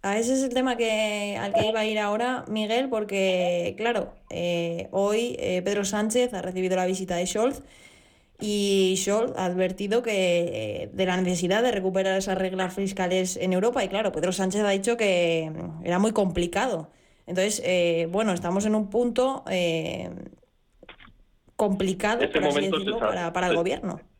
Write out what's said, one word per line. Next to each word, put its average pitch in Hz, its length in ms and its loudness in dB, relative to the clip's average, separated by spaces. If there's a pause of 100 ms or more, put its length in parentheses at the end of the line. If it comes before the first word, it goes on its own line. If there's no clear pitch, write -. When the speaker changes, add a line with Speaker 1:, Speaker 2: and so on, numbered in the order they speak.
Speaker 1:
A 196 160 -2
ese 233 160 0
es 269 100 2
el 247 100 -2
tema 254 220 0
que, 214 640 0
al 202 140 -4
que 214 140 4
iba 220 120 0
a 214 60 0
ir 214 120 -2
ahora, 220 520 0
Miguel, 220 400 0
porque, 185 880 0
claro, 220 360 -2 (160)
eh, 170 600 -4
hoy, 214 480 0
eh, 180 220 0
Pedro 202 240 0
Sánchez 220 480 0
ha 185 80 -4
recibido 185 340 -2
la 185 100 2
visita 185 300 -2
de 180 100 0
Scholz 233 380 0 (760)
y 202 600 2
Scholz 208 400 2
ha 185 80 0
advertido 185 580 0
que, 175 800 0
eh, - 80 -10
de 190 140 0
la 180 100 2
necesidad 180 480 2
de 247 80 4
recuperar 190 460 0
esas 190 200 0
reglas 185 380 -2
fiscales 185 640 0
en 185 160 0
Europa. 202 280 2
Y 196 60 0
claro, 196 240 -2
Pedro 180 220 -2
Sánchez 190 300 0
ha 202 80 4
dicho 202 260 0
que, 170 520 2
mm, 160 360 -8
era 175 140 2
muy 214 120 4
complicado. 185 760 0 (360)
Entonces, 196 400 0
eh, 170 460 2
bueno, 208 220 0
estamos 180 320 -2
en 214 100 2
un 208 140 0
punto, 247 600 0
eh, 175 600 -2 (1500)
complicado, 196 680 0
Speaker 2:
Ese - 100 -2
Speaker 1:
por 147 100 2
así 143 120 2
Speaker 2:
momento 156 220 0
se - 60 -2
Speaker 1:
decirlo, 226 160 -2
Speaker 2:
sa-, - 80 0
Speaker 1:
para, 180 240 -2
para 180 160 0
el 170 60 2
Speaker 2:
se-, 165 40 2
Speaker 1:
gobierno. 180 440 -2 (180)